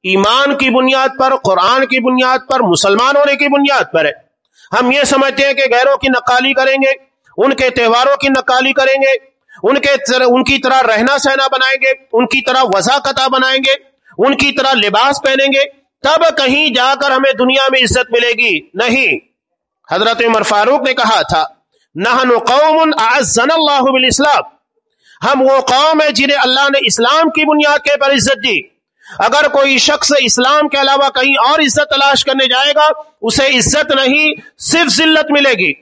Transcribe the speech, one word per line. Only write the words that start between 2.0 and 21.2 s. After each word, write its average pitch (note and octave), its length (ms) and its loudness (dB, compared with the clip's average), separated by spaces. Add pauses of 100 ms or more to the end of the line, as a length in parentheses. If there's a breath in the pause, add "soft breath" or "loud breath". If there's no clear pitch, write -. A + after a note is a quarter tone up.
پر، C4 120 -2
مسلمان G#3 560 0
ہونے C#4+ 200 2
کی C#4+ 120 -2
بنیاد C#4 440 0
پر D#3+ 120 0
ہے۔ C#3+ 60 0 (640 soft breath)
ہم B3 160 2
یہ C#4+ 100 2
سمجھتے C4+ 440 0
ہیں C4+ 80 -2
کہ C#4 80 -2 (100)
غیروں C4 240 2
کی C4+ 120 -4
نقالی B3+ 440 0
کریں C4 240 0
گے، C4+ 140 0 (460 soft breath)
ان B3+ 180 2
کے B3+ 160 0
تہواروں B3+ 460 2
کی C#4 120 -4
نقالی C4 440 0
کریں C4+ 220 2
گے، C4+ 180 0 (500 loud breath)
ان B3+ 180 2
کے C#4 320 -2
طرح، B3+ 160 0
ان B3 160 2
کی C4+ 140 -2
طرح C4 240 0
رہنا A#3 360 0
سہنا C4+ 280 0
بنائیں C4 380 -2
گے، C4+ 60 2 (220)
ان A#3 140 2
کی C4+ 140 -2
طرح C4 220 0
وضاقتہ C4 680 -2
بنائیں C4 280 0
گے، C4+ 140 2 (460 soft breath)
ان B3+ 180 2
کی C#4 160 0
طرح C4+ 200 0
لباس A#3 500 0
پہنیں C4+ 300 0
گے، C#4 340 -4 (160)
تب D#4+ 340 2
کہیں C#4 380 0
جا B3+ 260 0
کر C#4 100 -2
ہمیں C4 220 2
دنیا C4 400 0
میں C4 80 2
عزت B3 300 0
ملے A#3 200 0
گی۔ A3 300 -2 (140)
نہیں، A3+ 440 -2 (760)
حضرت A3+ 340 0
عمر A3 160 0
فاروق A3 380 0
نے B3+ 140 -2
کہا A3 280 0